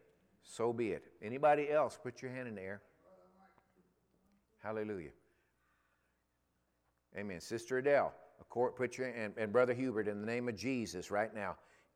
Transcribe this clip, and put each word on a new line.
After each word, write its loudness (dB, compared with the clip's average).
So 0
be 0
it. -4
Anybody 4
else, 2
put -10
your -10
hand -8
in -8
the -8
air. -8
Hallelujah. -6
Amen. -6
Sister -2
Adele, 4
accord, 0
put -4
your, -2
and, -4
and 0
Brother 6
Hubert, 0
in -2
the -4
name -2
of -4
Jesus -4
right 0
now, -4